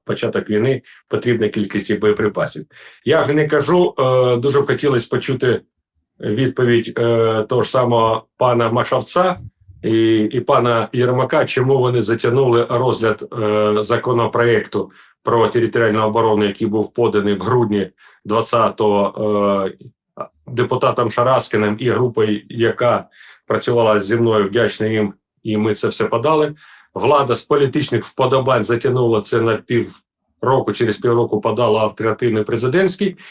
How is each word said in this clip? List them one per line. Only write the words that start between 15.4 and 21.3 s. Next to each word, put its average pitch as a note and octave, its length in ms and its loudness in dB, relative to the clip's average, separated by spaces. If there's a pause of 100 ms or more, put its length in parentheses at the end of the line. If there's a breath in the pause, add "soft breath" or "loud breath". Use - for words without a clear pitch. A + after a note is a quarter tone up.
територіальну A2 560 0
оборону, G#2+ 420 2
який G2+ 220 -2
був G#2 260 -2
поданий G#2 400 0
в F#2 80 -4
грудні G#2 480 0 (360 soft breath)
двадцятого, G2+ 1400 0 (100)
е, - 100 -20 (600)
депутатом B2 640 -2
Шараскіним A2+ 680 0